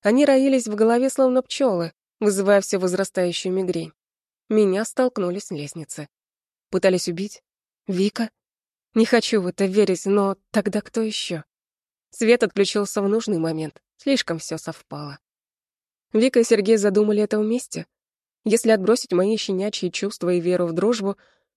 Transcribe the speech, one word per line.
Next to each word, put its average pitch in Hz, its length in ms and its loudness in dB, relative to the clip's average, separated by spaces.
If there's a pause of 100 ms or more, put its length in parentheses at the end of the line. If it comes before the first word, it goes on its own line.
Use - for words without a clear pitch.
Они 247 220 4
роились 269 420 4
в 208 80 -6
голове, 233 340 2
словно 254 340 2
пчёлы, 185 500 -2 (260)
вызывая 202 420 4
всё 190 200 -2
возрастающую 185 720 -2
мигрень. 175 400 -4 (560)
Меня 208 360 2
столкнули 208 540 -2
с - 140 -12
лестницы. 147 560 -12 (640)
Пытались 185 380 2
убить? 185 360 -8 (420)
Вика? 208 440 -2 (640)
Не 226 120 4
хочу 226 340 2
в 175 60 -4
это 196 200 -2
верить, 190 400 0
но 196 300 2 (140)
тогда 208 300 -2
кто - 220 -6
ещё? 190 420 -8 (640)
Свет 233 320 2
отключился 202 600 -2
в 196 60 0
нужный 214 300 -2
момент, 160 420 -6 (160)
слишком 214 440 -2
всё 160 180 -8
совпало. 147 640 -14 (920)
Вика 240 280 4
и 233 40 4
Сергей 220 320 2
задумали 208 460 2
это 214 160 -2
вместе. 214 480 -4 (580)
Если 220 260 2
отбросить 208 420 0
мои 190 240 2
щенячьи 190 540 -4
чувства 180 420 -4
и 175 80 0
веру 175 260 0
в 165 60 -6
дружбу, 202 440 -2 (400)